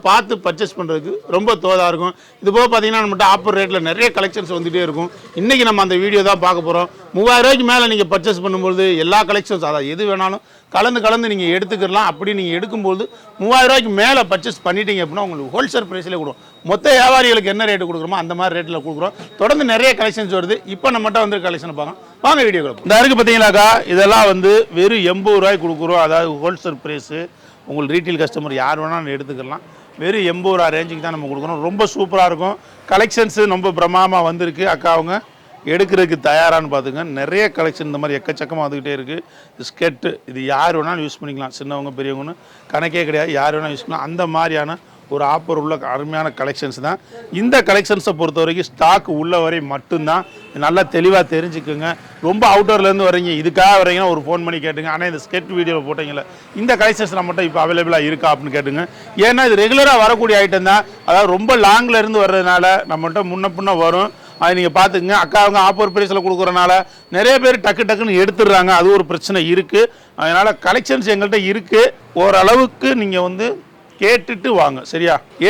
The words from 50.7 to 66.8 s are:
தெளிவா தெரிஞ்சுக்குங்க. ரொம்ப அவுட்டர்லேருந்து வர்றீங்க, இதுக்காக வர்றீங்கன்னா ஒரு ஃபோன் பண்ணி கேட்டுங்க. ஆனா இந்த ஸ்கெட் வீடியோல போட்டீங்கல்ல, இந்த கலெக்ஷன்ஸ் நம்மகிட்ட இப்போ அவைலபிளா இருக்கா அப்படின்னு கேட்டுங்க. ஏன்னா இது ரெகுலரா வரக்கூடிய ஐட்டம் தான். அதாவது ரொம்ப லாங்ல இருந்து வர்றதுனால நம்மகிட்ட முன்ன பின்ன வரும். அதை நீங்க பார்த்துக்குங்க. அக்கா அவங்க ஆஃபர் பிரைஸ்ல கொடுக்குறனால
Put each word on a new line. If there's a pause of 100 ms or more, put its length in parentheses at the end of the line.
தெளிவா (140)
தெரிஞ்சுக்குங்க. (380)
ரொம்ப (100)
அவுட்டர்லேருந்து
வர்றீங்க, (100)
இதுக்காக
வர்றீங்கன்னா
ஒரு
ஃபோன்
பண்ணி
கேட்டுங்க.
ஆனா
இந்த
ஸ்கெட்
வீடியோல
போட்டீங்கல்ல, (380)
இந்த (100)
கலெக்ஷன்ஸ்
நம்மகிட்ட
இப்போ
அவைலபிளா (100)
இருக்கா
அப்படின்னு
கேட்டுங்க. (420)
ஏன்னா
இது
ரெகுலரா (100)
வரக்கூடிய
ஐட்டம்
தான். (240)
அதாவது
ரொம்ப
லாங்ல
இருந்து
வர்றதுனால (280)
நம்மகிட்ட (100)
முன்ன
பின்ன
வரும். (280)
அதை (100)
நீங்க
பார்த்துக்குங்க.
அக்கா
அவங்க
ஆஃபர்
பிரைஸ்ல
கொடுக்குறனால (460)